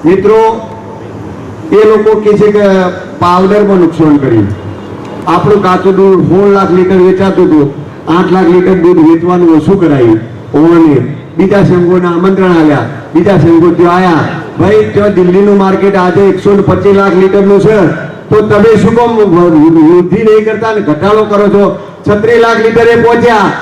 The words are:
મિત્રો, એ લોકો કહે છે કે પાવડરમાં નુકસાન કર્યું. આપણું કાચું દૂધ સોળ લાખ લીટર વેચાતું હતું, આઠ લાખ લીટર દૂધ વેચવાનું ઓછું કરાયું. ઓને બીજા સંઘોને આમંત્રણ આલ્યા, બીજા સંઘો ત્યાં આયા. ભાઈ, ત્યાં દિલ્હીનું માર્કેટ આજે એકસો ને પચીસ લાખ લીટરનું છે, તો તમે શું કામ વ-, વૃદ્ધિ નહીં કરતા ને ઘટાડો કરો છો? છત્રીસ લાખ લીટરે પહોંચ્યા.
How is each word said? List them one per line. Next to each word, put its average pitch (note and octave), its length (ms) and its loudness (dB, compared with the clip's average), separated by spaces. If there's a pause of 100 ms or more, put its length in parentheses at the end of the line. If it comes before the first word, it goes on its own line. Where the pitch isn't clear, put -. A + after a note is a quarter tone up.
મિત્રો, A3 600 0 (1040)
એ G#3+ 120 4
લોકો G#3+ 360 2
કહે G#3 180 0
છે G#3 140 2
કે G#3 80 0 (580)
પાવડરમાં F#3+ 580 0
નુકસાન D#3 400 2
કર્યું. A2+ 300 0 (800)
આપણું F3+ 360 0
કાચું F3+ 340 0
દૂધ F#3+ 280 2
સોળ F#3 240 2
લાખ G3 220 0
લીટર F#3 260 0
વેચાતું F#3 500 2
હતું, D3 280 0 (440)
આઠ E3+ 140 -2
લાખ F#3 120 2
લીટર F3+ 300 2
દૂધ F3 220 2
વેચવાનું E3 600 2
ઓછું F#3 240 0
કરાયું. C3 400 2 (340)
ઓને D#3+ 460 2 (360)
બીજા G3 260 0
સંઘોને F3+ 440 0
આમંત્રણ F3+ 500 0
આલ્યા, D3+ 220 0 (360)
બીજા F3+ 240 2
સંઘો E3 360 2
ત્યાં F3 220 2
આયા. F3+ 220 0 (420)
ભાઈ, G#3 340 0
ત્યાં G3+ 200 0
દિલ્હીનું F#3+ 440 2
માર્કેટ F#3+ 380 0
આજે F3+ 240 0
એકસો F#3+ 320 0
ને G3 100 2
પચીસ F#3 340 0
લાખ G3 180 0
લીટરનું G3 460 2
છે, G#3 260 2 (420)
તો G#3+ 120 2
તમે G#3 360 2
શું A#3 200 0
કામ A#3 200 0
વ-, G#3+ 80 2
વૃદ્ધિ E3+ 920 2
નહીં G#3+ 280 2
કરતા A3 280 -4
ને G#3+ 80 -4
ઘટાડો G#3 440 -2
કરો G#3 240 0
છો? G3 300 0 (300)
છત્રીસ A3 320 0
લાખ A3+ 160 0
લીટરે A3+ 460 0
પહોંચ્યા. A#3 600 0